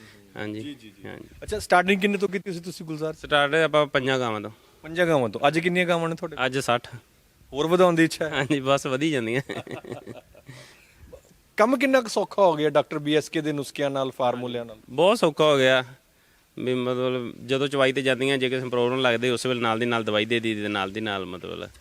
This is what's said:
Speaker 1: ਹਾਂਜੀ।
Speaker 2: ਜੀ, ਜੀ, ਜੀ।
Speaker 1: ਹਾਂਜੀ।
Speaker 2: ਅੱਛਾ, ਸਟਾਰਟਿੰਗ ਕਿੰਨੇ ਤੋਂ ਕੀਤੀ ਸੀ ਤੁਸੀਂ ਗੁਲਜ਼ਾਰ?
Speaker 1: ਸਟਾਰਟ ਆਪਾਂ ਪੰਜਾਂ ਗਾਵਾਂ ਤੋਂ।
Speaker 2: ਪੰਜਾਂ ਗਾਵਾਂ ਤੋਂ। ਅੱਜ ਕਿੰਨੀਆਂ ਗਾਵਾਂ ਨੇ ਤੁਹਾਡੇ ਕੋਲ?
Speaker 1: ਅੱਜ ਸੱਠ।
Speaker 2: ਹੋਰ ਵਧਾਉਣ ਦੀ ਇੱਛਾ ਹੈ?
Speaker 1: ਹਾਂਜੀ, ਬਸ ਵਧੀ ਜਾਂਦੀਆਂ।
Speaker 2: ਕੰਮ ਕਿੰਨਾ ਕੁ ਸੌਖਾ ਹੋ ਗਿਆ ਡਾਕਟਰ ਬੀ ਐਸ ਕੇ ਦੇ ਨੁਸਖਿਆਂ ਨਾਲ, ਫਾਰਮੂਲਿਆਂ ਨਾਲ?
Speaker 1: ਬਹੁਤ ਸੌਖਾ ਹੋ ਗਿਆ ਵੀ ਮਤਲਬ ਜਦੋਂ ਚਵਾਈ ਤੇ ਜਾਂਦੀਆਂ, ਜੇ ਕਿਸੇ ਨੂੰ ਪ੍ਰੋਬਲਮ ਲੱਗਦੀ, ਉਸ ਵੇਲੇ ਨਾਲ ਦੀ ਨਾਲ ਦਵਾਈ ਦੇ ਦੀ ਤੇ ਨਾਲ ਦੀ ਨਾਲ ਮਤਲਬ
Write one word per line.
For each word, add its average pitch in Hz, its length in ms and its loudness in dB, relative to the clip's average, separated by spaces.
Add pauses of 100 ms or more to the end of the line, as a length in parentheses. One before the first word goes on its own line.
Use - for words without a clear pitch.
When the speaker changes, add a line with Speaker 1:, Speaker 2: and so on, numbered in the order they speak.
(380)
Speaker 1:
ਹਾਂਜੀ। 107 240 -8
Speaker 2:
ਜੀ, 143 120 -12
ਜੀ, 113 160 -20
ਜੀ। 98 180 -18
Speaker 1:
ਹਾਂਜੀ। - 160 -14 (200)
Speaker 2:
ਅੱਛਾ, 214 160 -8
ਸਟਾਰਟਿੰਗ 185 420 4
ਕਿੰਨੇ 202 160 0
ਤੋਂ 190 120 -2
ਕੀਤੀ 190 220 -6
ਸੀ 170 80 -8
ਤੁਸੀਂ 175 260 -12
ਗੁਲਜ਼ਾਰ? 156 280 -6
Speaker 1:
ਸਟਾਰਟ 143 400 0
ਆਪਾਂ 151 320 4
ਪੰਜਾਂ 135 340 0
ਗਾਵਾਂ 110 220 -2
ਤੋਂ। 104 80 -8 (340)
Speaker 2:
ਪੰਜਾਂ 165 240 0
ਗਾਵਾਂ 135 220 2
ਤੋਂ। 113 180 -6
ਅੱਜ 151 120 2
ਕਿੰਨੀਆਂ 180 260 2
ਗਾਵਾਂ 170 240 0
ਨੇ 165 60 -4
ਤੁਹਾਡੇ 156 200 -10
ਕੋਲ? 127 100 -2
Speaker 1:
ਅੱਜ 131 140 0
ਸੱਠ। 120 280 0 (680)
Speaker 2:
ਹੋਰ 147 140 0
ਵਧਾਉਣ 180 280 6
ਦੀ 165 80 6
ਇੱਛਾ 160 220 0
ਹੈ? 151 40 -6
Speaker 1:
ਹਾਂਜੀ, 143 300 0
ਬਸ 135 280 0
ਵਧੀ 139 240 0
ਜਾਂਦੀਆਂ। 123 300 -2 (2250)
Speaker 2:
ਕੰਮ 247 200 4
ਕਿੰਨਾ 262 240 2
ਕੁ 220 80 -10
ਸੌਖਾ 202 340 0
ਹੋ 170 120 6
ਗਿਆ 151 140 2
ਡਾਕਟਰ 151 300 0
ਬੀ 147 160 0
ਐਸ 151 140 0
ਕੇ 165 120 -2
ਦੇ 151 100 -2
ਨੁਸਖਿਆਂ 143 380 -4
ਨਾਲ, 135 220 -2
ਫਾਰਮੂਲਿਆਂ 123 540 -2
ਨਾਲ? 113 120 -18 (120)
Speaker 1:
ਬਹੁਤ 170 280 4
ਸੌਖਾ 160 260 2
ਹੋ 151 140 6
ਗਿਆ 131 260 4 (760)
ਵੀ 127 140 -2
ਮਤਲਬ 127 760 -4
ਜਦੋਂ 135 200 0
ਚਵਾਈ 135 260 2
ਤੇ 135 80 -2
ਜਾਂਦੀਆਂ, 131 360 0
ਜੇ 127 120 0
ਕਿਸੇ 131 120 -2
ਨੂੰ 127 80 -6
ਪ੍ਰੋਬਲਮ 123 300 0
ਲੱਗਦੀ, 123 300 2
ਉਸ 120 160 -2
ਵੇਲੇ 123 160 -2
ਨਾਲ 113 180 0
ਦੀ 120 60 0
ਨਾਲ 117 180 0
ਦਵਾਈ 107 220 0
ਦੇ 117 140 0
ਦੀ 113 160 -2
ਤੇ 104 120 -4
ਨਾਲ 98 240 -4
ਦੀ 107 100 -8
ਨਾਲ 98 240 -4
ਮਤਲਬ 90 440 -10 (120)